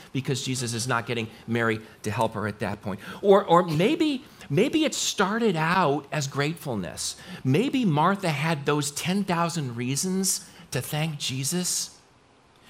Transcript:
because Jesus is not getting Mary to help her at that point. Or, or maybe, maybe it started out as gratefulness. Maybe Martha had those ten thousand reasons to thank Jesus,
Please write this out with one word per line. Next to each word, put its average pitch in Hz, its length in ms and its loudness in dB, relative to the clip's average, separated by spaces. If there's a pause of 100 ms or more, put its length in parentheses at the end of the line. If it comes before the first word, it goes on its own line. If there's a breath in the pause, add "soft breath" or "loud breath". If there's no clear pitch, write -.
(140 loud breath)
because 131 300 -2
Jesus 123 300 -4
is 117 140 -4
not 117 180 0
getting 117 240 -4 (180 loud breath)
Mary 113 320 2 (240 loud breath)
to 107 80 -2
help 113 220 0
her 107 140 -4
at 101 120 -6
that 104 220 -6
point. 95 180 -6 (220 loud breath)
Or, 196 220 8
or 175 200 6
maybe, 247 600 2 (260 loud breath)
maybe 254 340 2
it 277 100 0
started 208 600 0
out 156 560 2
as 147 160 -2
gratefulness. 135 880 -4 (300 loud breath)
Maybe 240 400 2
Martha 180 440 2
had 147 360 -2
those 147 260 0
ten 196 320 -2
thousand 165 540 -2
reasons 185 680 -2 (260 loud breath)
to 127 100 -4
thank 151 360 -4
Jesus, 139 720 -4 (800 loud breath)